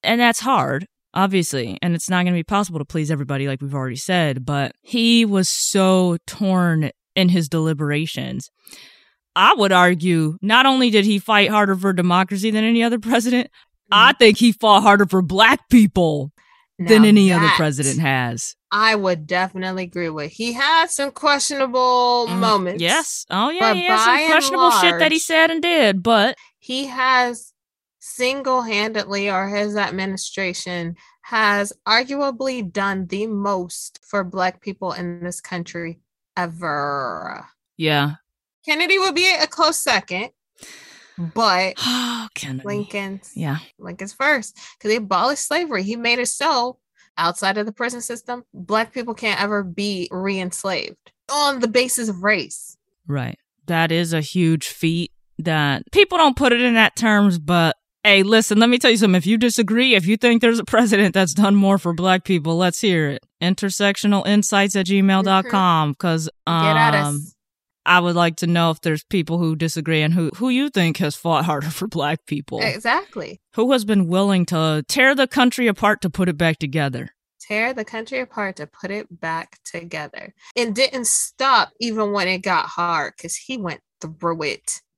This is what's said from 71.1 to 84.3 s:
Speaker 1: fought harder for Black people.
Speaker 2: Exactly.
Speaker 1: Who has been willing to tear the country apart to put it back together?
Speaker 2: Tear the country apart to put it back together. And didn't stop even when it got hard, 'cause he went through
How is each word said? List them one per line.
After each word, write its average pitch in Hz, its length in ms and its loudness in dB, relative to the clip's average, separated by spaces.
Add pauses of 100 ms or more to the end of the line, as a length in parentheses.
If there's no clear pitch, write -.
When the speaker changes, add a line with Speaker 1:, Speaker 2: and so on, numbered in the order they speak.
Speaker 1:
fought 160 300 -2
harder 160 260 -4
for 185 160 -8
Black 156 400 -4
people. 143 340 -8
Speaker 2:
Exactly. 226 800 -4 (140)
Speaker 1:
Who 247 180 0
has 240 120 2
been 202 240 2
willing 185 380 2
to 156 420 -2
tear 269 260 2
the 262 140 2
country 247 400 2
apart 208 340 0
to 180 80 -2
put 180 180 -2
it 156 100 -4
back 160 200 0
together? 139 520 -4 (300)
Speaker 2:
Tear 220 320 -4
the 226 120 -8
country 226 360 -10
apart 208 360 -8
to 151 100 -12
put - 240 -14
it 202 300 -12
back 165 440 -8
together. 170 720 -14 (220)
And 226 180 -2
didn't 254 320 -2
stop - 640 0 (100)
even 220 320 -4
when 196 160 -2
it 185 100 -2
got 185 280 -2
hard, 170 500 -4
'cause - 200 -12
he 262 200 -10
went 180 240 -8 (200)
through 165 420 -6